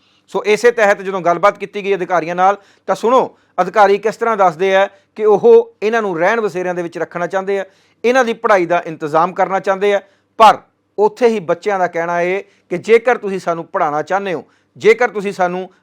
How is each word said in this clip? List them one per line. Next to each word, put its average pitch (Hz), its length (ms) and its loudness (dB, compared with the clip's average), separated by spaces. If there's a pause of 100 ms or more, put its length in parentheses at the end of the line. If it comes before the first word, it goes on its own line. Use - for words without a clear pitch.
(280)
ਸੋ 190 160 -6
ਇਸੇ 208 260 2
ਤਹਿਤ 202 320 2
ਜਦੋਂ 190 180 -6
ਗੱਲਬਾਤ 175 380 2
ਕੀਤੀ 196 260 -10
ਗਈ 196 100 -2
ਅਧਿਕਾਰੀਆਂ 175 400 -2
ਨਾਲ, 185 220 2 (300)
ਤਾਂ 196 80 0
ਸੁਣੋ 214 420 0 (240)
ਅਧਿਕਾਰੀ 196 380 2
ਕਿਸ 208 180 -4
ਤਰ੍ਹਾਂ 226 200 -2
ਦੱਸਦੇ 190 400 0
ਆ 196 120 2 (260)
ਕਿ 214 100 -6
ਉਹ 226 580 4
ਇਹਨਾਂ 220 200 -2
ਨੂੰ 185 160 -6
ਰਹਿਣ 208 220 0
ਵਸੇਰਿਆਂ 180 340 -4
ਦੇ 175 80 -6
ਵਿੱਚ 170 160 -10
ਰੱਖਣਾ 170 280 -6
ਚਾਹੁੰਦੇ 190 340 -4
ਆ, 185 40 -6 (400)
ਇਹਨਾਂ 247 200 2
ਦੀ 226 80 -4
ਪੜ੍ਹਾਈ 208 340 0
ਦਾ 170 200 0
ਇੰਤਜ਼ਾਮ 160 460 -2
ਕਰਨਾ 185 280 -2
ਚਾਹੁੰਦੇ 202 340 0
ਆ, 196 60 0 (380)
ਪਰ 208 200 6 (400)
ਉੱਥੇ 208 300 2
ਹੀ 220 120 -2
ਬੱਚਿਆਂ 175 380 -4
ਦਾ 180 80 0
ਕਹਿਣਾ 175 340 -4
ਹੈ 185 220 -2
ਕਿ - 360 -10
ਜੇਕਰ 226 400 0
ਤੁਸੀਂ 196 200 -6
ਸਾਨੂੰ 170 260 -6
ਪੜ੍ਹਾਉਣਾ 156 380 -2
ਚਾਹੁੰਦੇ 190 320 -4
ਹੋ, 131 100 -8 (320)
ਜੇਕਰ 220 320 2
ਤੁਸੀਂ 196 240 -6
ਸਾਨੂੰ 180 380 -4 (120)